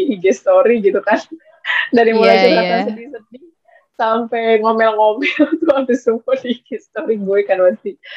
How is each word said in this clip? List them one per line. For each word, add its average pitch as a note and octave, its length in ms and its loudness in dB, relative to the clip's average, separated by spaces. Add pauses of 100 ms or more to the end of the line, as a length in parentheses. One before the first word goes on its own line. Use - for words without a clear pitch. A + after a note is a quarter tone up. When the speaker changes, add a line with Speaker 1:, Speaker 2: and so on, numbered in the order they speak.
(140)
Speaker 1:
I - 80 -6
G F#3+ 80 2
story G3 560 2
gitu G3 160 0
kan. G#3+ 160 -2 (400)
<laughs> - 400 -4
Dari A3+ 160 4
mulai G#3+ 240 4
Speaker 2:
Iya, F#3+ 80 2
Speaker 1:
curhatan F3 240 2
Speaker 2:
iya. F3+ 240 -2
Speaker 1:
sedih-sedih A#3+ 500 -18 (540)
sampai A3+ 640 -2
ngomel-ngomel A3 880 0
<laughs> D#4+ 160 -4
tuh D#4 80 4
habis C4 320 -2
semua A#3 320 -2
di B3 160 -6
I - 80 -10
G - 160 -12
story A3 400 -6
gue G3 220 -2 (100)
kan F#3+ 160 0
pasti. G3 320 -2 (200)